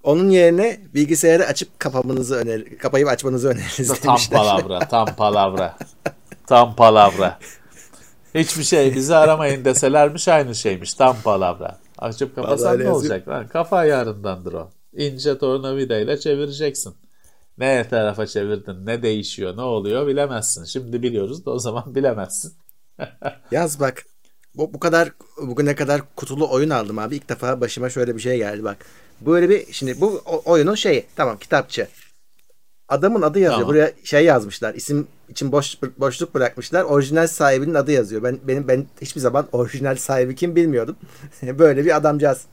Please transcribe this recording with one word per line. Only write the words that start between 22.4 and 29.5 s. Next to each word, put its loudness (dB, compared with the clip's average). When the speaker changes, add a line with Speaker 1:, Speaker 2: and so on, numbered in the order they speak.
Speaker 2:
<laughs> -14
Speaker 1:
Yaz -4
bak. -4
Bu, -6
bu -10
kadar, 2
bugüne -2
kadar -2
kutulu -4
oyun 0
aldım -4
abi. -6
İlk -14
defa -4
başıma -4
şöyle -4
bir -10
şey -4
geldi -6
bak. -8
Böyle 2
bir, 0